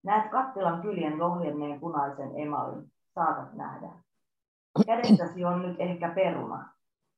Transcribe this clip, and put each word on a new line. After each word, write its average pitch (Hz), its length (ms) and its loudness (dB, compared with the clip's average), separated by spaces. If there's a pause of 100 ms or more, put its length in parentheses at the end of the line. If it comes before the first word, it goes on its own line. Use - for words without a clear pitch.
Näet 208 280 2
kattilan 190 500 0
kyljen 160 380 -2
lohjenneen 147 600 -2
punaisen 139 600 -4
emalin. 143 520 -6 (240)
Saatat 156 380 -2
nähdä. - 360 -10 (960)
Kädessäsi 208 600 4
on 180 160 2
nyt 180 180 -4
ehkä 175 300 -2
peruna. 170 600 -2 (480)